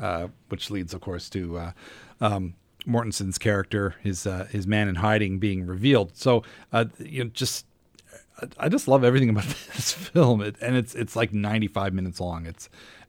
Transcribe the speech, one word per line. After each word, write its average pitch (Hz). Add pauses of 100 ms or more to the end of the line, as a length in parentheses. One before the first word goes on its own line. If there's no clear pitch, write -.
uh, 90 (220)
which -
leads, 95
of 90
course, 90
to, 87
uh, 85 (500)
um, 98 (320)
Mortensen's 113
character, 101
his, 98
uh, 95
his 98
man 107
in 92
hiding 104
being 95
revealed. 98
So, 120 (280)
uh, 113 (140)
you 131
know, 113
just, - (760)
I, -
I 156
just 240
love 135
everything 127
about 107
<laughs> -
this -
film. 135
It, 104
and 123
it's, 120
it's, 117
like, 117
ninety-five 104
minutes 92
long. 85
It's, - (400)